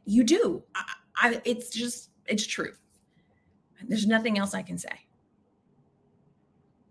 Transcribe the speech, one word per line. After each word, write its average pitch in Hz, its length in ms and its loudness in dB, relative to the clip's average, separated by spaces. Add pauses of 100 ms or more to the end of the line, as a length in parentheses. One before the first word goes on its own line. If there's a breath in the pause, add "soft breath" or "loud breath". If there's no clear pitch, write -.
you 220 180 6
do. 330 380 2 (120)
I, - 100 -8 (300)
I, 233 300 2
it's 233 240 -4
just, 240 400 -6 (180)
it's 208 200 -2
true. - 260 -6 (1120)
There's 202 200 0
nothing 220 320 2
else 196 160 -2
I 190 80 -6
can 175 160 -8
say. - 280 -12 (1800)